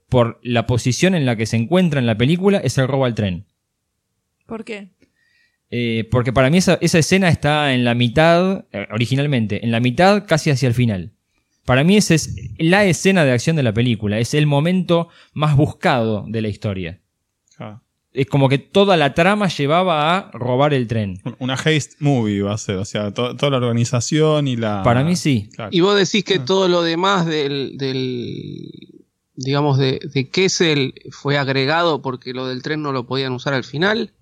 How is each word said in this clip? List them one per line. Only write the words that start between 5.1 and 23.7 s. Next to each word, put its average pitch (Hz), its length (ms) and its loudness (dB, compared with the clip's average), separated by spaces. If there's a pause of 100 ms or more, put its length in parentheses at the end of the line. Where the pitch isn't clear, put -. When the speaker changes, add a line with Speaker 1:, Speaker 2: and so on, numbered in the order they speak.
Speaker 1:
Eh, 113 420 -2
porque 123 200 0
para 131 180 4
mí 170 100 4
esa, 180 200 2
esa 170 200 2
escena 185 280 2
está 147 460 0
en 123 100 0
la 120 120 2
mitad, 165 760 2
eh, 101 200 -8
originalmente, 117 760 -2
en 117 60 0
la 113 80 0
mitad 175 480 2
casi 156 220 0
hacia 135 180 2
el 120 60 2
final. 104 380 -2 (540)
Para 131 180 2
mí 190 140 6
esa 202 160 4
es - 200 0 (240)
la 185 280 4
escena 185 400 2
de 131 80 2
acción 160 240 0
de 143 60 0
la 113 100 0
película, 110 460 0
es 120 140 -4
el 151 140 2
momento 165 600 0 (240)
más 147 240 0
buscado 120 720 0
de 110 120 -4
la 110 60 -4
historia. 95 540 -6 (580)
Speaker 3:
Ah. 107 220 -16 (320)
Speaker 1:
Es 131 140 -2
como 139 200 2
que 135 100 2
toda 196 380 2
la 147 180 2
trama 190 360 2
llevaba 160 680 0
a - 140 -10
robar 123 420 0
el 127 140 0
tren. 104 380 -4
Speaker 3:
Un-, 120 140 -10
una 131 260 -4
heist 156 340 -2
movie 117 420 0
va 98 120 -2
a 107 40 -6
ser, 101 200 -4
o 101 80 -4
sea, 104 280 -4
to-, 120 220 -4
toda 143 160 -2
la 135 60 0
organización 127 920 0